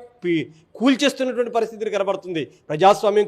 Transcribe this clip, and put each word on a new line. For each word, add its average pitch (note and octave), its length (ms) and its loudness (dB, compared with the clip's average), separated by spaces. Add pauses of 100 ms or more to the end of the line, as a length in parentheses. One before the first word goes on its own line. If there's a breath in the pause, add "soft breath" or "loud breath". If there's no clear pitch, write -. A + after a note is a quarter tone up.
(200)
పి-, E3+ 240 0 (300 soft breath)
కూల్చేస్తున్నటువంటి B3+ 840 0
పరిస్థితిని A3 380 -4
కనబడుతుంది. F#3+ 480 -4 (260 soft breath)
ప్రజాస్వామ్యం G3+ 600 4